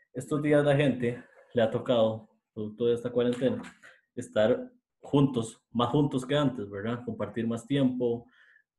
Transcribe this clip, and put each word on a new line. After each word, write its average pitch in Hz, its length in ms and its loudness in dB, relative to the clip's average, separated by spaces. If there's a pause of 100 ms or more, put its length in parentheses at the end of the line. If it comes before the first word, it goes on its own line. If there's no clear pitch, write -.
(140)
Estos 143 280 -4
días 147 220 4
la 143 120 4
gente 123 480 0 (300)
le 117 80 2
ha 110 100 4
tocado, 110 580 0 (240)
producto 107 320 -6
de 120 80 4
esta 120 180 -4
cuarentena, 120 500 0 (540)
estar 113 560 0 (280)
juntos, 135 600 0 (120)
más 117 180 0
juntos 143 340 0
que 139 120 -4
antes, 127 340 0
¿verdad? 107 360 -6
Compartir 110 420 -6
más 113 180 -6
tiempo, 123 600 0 (520)